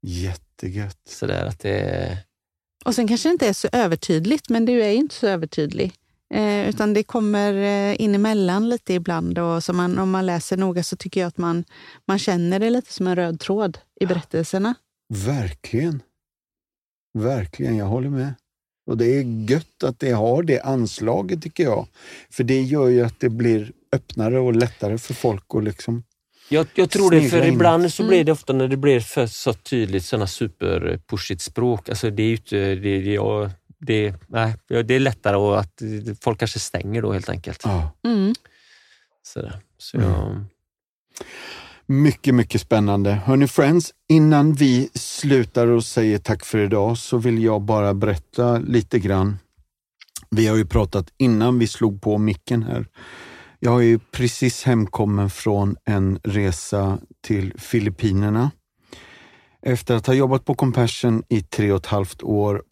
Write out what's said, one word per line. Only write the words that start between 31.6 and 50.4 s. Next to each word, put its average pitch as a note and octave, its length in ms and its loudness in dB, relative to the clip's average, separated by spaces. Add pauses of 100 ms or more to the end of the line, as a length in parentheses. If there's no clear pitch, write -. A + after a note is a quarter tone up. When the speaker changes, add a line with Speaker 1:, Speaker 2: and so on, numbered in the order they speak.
Speaker 2:
Alltså A2+ 200 -4
det G#2 140 -2
är A2 40 2
ju A2+ 80 0
inte, G#2+ 200 -8 (200)
det, G2 260 -2
det, G2+ 120 -2
ja, G#2 380 -2 (280)
det, G#2+ 340 -2 (140)
nej, A2+ 280 -2 (120)
ja, A#2 160 -2
det A#2 100 0
är C3 60 2
lättare A2+ 380 0
att, G2+ 280 2 (160)
att - 0 - (400)
folk A2+ 180 -2
kanske A2+ 200 -4
stänger G#2 420 -6
då G#2 120 -2
helt F#2+ 160 -4
enkelt. F2 340 -10
Speaker 1:
Ja. F2 280 -2 (160)
Speaker 3:
Mm. G#3+ 260 2 (880)
Speaker 2:
Sådär. - 360 -12 (180)
Så - 200 -10
Speaker 1:
Mm. G#2+ 140 2
Speaker 2:
jag G2 340 -4 (1400)
Speaker 1:
Mycket, C#3 500 2
mycket A#2 260 2
spännande. G2+ 520 2
Hörni C3+ 340 2
friends, D#3+ 460 2 (160)
innan D#3 440 6
vi C3+ 400 4
slutar B2 760 0
och A#2 180 4
säger G#2+ 320 2
tack - 280 -4
för - 120 -2
idag G#2+ 400 2
så - 200 -4
vill A2+ 260 0
jag A2 180 2
bara G2+ 320 2
berätta G#2+ 640 0
lite A#2 420 0
grann. G2 380 0 (920)
Vi A2 180 4